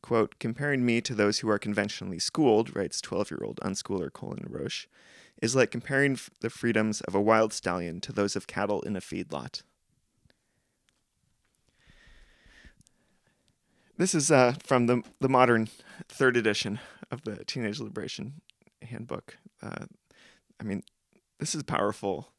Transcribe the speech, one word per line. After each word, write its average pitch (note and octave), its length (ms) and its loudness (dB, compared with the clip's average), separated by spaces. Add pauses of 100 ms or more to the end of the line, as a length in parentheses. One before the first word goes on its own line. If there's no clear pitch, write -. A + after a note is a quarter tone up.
Quote, - 360 0
"Comparing C3 480 -2
me A#2 160 4
to A#2 140 -6
those G#2 240 2
who A2 100 -2
are G#2 80 4
conventionally G2+ 600 -4
schooled," A#2 560 2
writes - 260 -4
twelve-year-old - 600 -4
unschooler F#2+ 480 -4
Colin - 360 -10
Roche, - 400 -8 (540)
"is A#2 140 0
like C3 160 4
comparing C3+ 420 2
f-, - 160 -8 (120)
the A2+ 80 -2
freedoms A2 520 0
of F2+ 140 -6
a G2+ 60 4
wild A2 320 6
stallion F2 480 -4
to - 100 -12
those G2+ 240 0
of G2 120 -6
cattle G2+ 340 -2
in G#2 140 -6
a F#2 60 -6
feedlot." - 600 -8 (4000)
This F#3 160 2
is, D3 160 2
uh, C3 320 6
from B2 260 4
the, A#2+ 160 4 (180)
the C3 80 2
modern A#2+ 400 6 (400)
third C3 260 2
edition G#2+ 460 0 (280)
of B2 120 -10
the G#2+ 240 -10
Teenage A2+ 340 -6
Liberation A#2 600 -10 (400)
Handbook. - 560 -12 (240)
Uh, G1+ 240 -10 (720)
I - 60 -10
mean, G2 180 -6 (560)
this - 160 -6
is D3 80 -8
powerful G2+ 760 -2